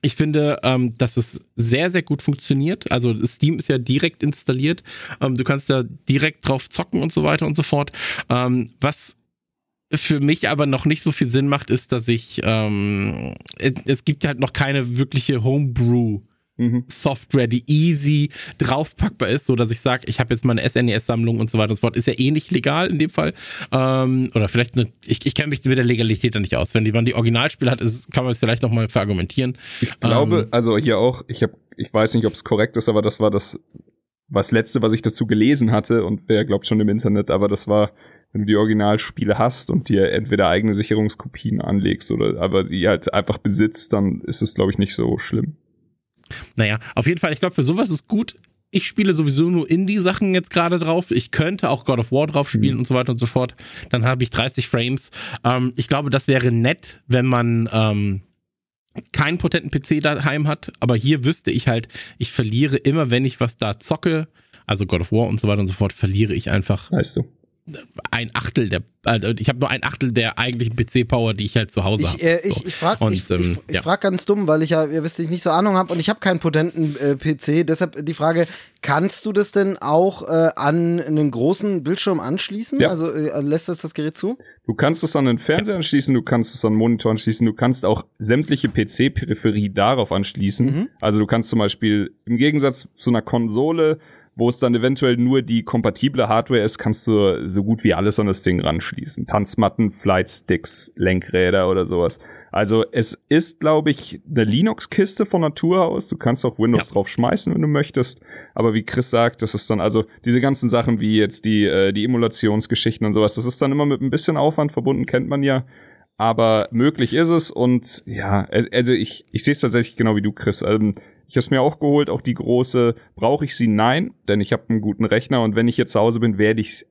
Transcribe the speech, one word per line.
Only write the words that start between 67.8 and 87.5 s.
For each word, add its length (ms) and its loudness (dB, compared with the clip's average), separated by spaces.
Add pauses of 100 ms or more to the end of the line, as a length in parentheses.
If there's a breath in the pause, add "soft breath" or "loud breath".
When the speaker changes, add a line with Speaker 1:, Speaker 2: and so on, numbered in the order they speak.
Speaker 1:
ein 240 -4
Achtel 340 0
der, 140 -2 (220)
also 240 0 (100)
ich 100 0
hab 120 -2
nur 100 0
ein 140 -4
Achtel 280 -2
der 240 0
eigentlichen 380 -2
P-C-Power, 580 0
die 120 -4
ich 120 -2
halt 140 0
zu 140 -2
Hause 200 2
Speaker 3:
Ich, 100 -2
Speaker 1:
hab. 80 -8
Speaker 3:
äh, 200 2
ich, 120 -2
Speaker 1:
So. 120 -6
Speaker 3:
ich 80 -8
frag, 260 -2
Speaker 1:
Und, 120 2
Speaker 3:
ich, 180 -4
Speaker 1:
ähm, 100 2
Speaker 3:
ich, 180 0 (100)
ich 80 -8
Speaker 1:
ja. 60 -2
Speaker 3:
frag 180 0
ganz 240 -2
dumm, 240 0
weil 140 4
ich 80 -2
ja, 140 2
ihr 200 -2
wisst, 160 -6
ich 100 -4
nicht 140 -6
so 60 2
Ahnung 260 2
hab 160 0
und 80 -2
ich 80 -2
hab 120 -2
keinen 200 0
potenten, 560 0
äh, 180 0
P 220 -2
C. 260 0
Deshalb 420 -2
die 100 -4
Frage, 340 0 (320 loud breath)
kannst 460 -2
du 60 -4
das 200 0
denn 260 0
auch, 500 2
äh, 280 4
an 420 0
einen 320 0
großen 540 0
Bildschirm 340 -2
anschließen? 640 -6
Speaker 2:
Ja. 80 0
Speaker 3:
Also, 240 -4
äh, 280 -4
lässt 280 -4
das 100 -6
das 160 -12
Gerät 220 -6
zu? 200 -6 (300 loud breath)
Speaker 2:
Du 80 -2
kannst 300 0
es 100 -2
an 120 2
den 120 2
Fernseher 360 -2
Speaker 1:
Ja. 40 -4
Speaker 2:
anschließen, 360 0
du 80 2
kannst 340 -2
es 80 -6
an 80 2
den 60 2
Monitor 340 2
anschließen, 340 0
du 60 2